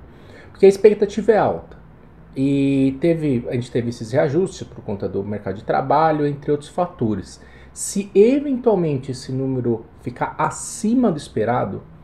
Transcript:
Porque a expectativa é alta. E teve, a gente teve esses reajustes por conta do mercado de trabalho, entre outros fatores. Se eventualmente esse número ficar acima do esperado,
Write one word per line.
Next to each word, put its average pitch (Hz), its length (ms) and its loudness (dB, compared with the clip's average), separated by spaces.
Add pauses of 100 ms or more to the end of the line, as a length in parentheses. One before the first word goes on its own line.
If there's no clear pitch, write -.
(500)
Porque - 160 4
a - 20 10
expectativa 208 640 4
é 208 60 4
alta. 104 400 -2 (580)
E 135 640 2
teve, 156 480 0
a - 60 -4
gente 120 160 -4
teve 120 180 -2
esses 113 240 -8
reajustes 160 540 0
por - 180 -18
conta 98 240 -6
do 98 160 -4
mercado 101 320 -6
de - 80 -14
trabalho, 147 640 2
entre 143 240 -4
outros 143 180 -2
fatores. 110 720 -4 (320)
Se - 420 -6
eventualmente 220 1000 2
esse 127 200 -12
número 127 540 -2 (160)
ficar - 340 -6
acima 214 760 -2
do 156 60 -2
esperado, 113 680 -4 (200)